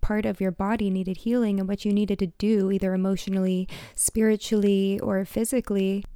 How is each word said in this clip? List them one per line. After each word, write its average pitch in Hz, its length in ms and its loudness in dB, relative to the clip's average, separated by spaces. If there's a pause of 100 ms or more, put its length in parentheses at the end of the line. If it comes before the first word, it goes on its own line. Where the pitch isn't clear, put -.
part 214 260 2
of 208 140 -2
your 190 100 0
body 202 400 -2
needed 185 280 -4
healing 226 420 0
and 190 80 -2
what 202 160 -4
you 208 80 2
needed 202 260 2
to 196 80 0
do, 196 460 0
either 190 200 0
emotionally, 185 760 0 (260)
spiritually, 202 1040 2
or 196 260 -2
physically, 202 800 -2 (120)